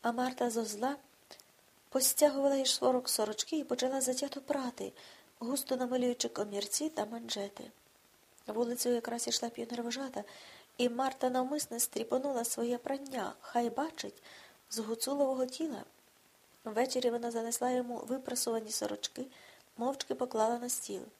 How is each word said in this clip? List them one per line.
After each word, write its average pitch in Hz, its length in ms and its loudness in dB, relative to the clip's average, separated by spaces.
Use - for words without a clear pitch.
а 233 100 2
Марта 247 380 0
зо 226 160 0
зла 214 300 -2
постягувала 277 640 6
із 269 120 2
шворок 254 420 4
сорочки 214 480 0
і 294 60 0
почала 262 380 0
затято 254 400 0
прати, 254 500 -4
густо 262 380 0
намилюючи 247 520 2
комірці 208 600 -2
та 214 160 -2
манжети. 220 680 -8
Вулицею 240 480 2
якраз 233 320 -2
ішла 233 220 0
піонервожата, 233 760 -6
і 247 120 4
Марта 262 400 2
навмисне 254 500 0
стріпонула 247 640 0
своє 240 340 0
прання, 269 640 -4
хай 240 280 2
бачить, 262 540 -4
з - 100 -4
гуцулового 254 680 2
тіла. 262 380 -6
Ввечері 247 460 2
вона 233 220 0
занесла 233 400 0
йому 247 260 0
випрасувані 240 760 -2
сорочки, 208 540 -4
мовчки 269 380 0
поклала 240 440 2
на 247 100 -8
стіл. 196 320 -4